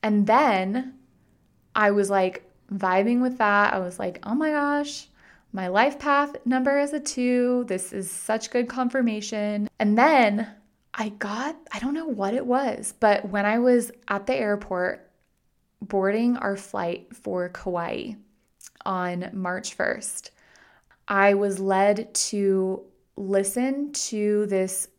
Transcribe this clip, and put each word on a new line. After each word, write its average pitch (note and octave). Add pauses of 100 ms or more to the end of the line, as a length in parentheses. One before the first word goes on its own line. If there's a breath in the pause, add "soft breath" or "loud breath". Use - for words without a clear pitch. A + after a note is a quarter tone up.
And G#3
then A3+ (800)
I G#3
was, G3+
like, F#3 (300)
vibing G3
with B3+
that. G3+
I F#3+
was F3+
like, F#3
"Oh G#3+
my D#4
gosh, D4 (460 soft breath)
my F#3+
life B3
path C#4+ (100)
number C4
is C#4+
a D4+
two. B3
This F#3
is F#3+
such -
good A#3+
confirmation." G#3+ (100)
And G#3
then A#3 (400)
I G#3+
got, A3 (160)
I G#3
don't C4
know D#4+
what G3+
it B3
was, B3
but G#3
when G3+
I A3
was A#3+ (180)
at G3+
the B3+
airport G3+ (720)
boarding G3+
our G3+
flight F#3+
for F3+
Kauai F3+ (720)
on F3+
March F#3
first, - (760 soft breath)
I G3+
was G3
led G3
to F#3+ (320)
listen B3
to G#3
this F#3+